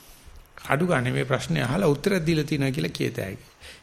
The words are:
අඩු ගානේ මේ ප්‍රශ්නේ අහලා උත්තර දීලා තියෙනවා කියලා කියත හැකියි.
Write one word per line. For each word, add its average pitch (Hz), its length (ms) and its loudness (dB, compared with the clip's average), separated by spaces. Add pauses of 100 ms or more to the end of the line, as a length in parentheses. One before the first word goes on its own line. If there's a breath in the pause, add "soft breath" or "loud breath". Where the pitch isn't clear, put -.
(640 loud breath)
අඩු 147 220 2
ගානේ 127 260 2
මේ 139 120 0
ප්‍රශ්නේ 131 380 0
අහලා 160 260 2
උත්තර 185 300 2
දීලා 156 260 2
තියෙනවා 139 280 0
කියලා 160 180 -2
කියත 127 280 -2
හැකියි. 101 280 -8 (360 loud breath)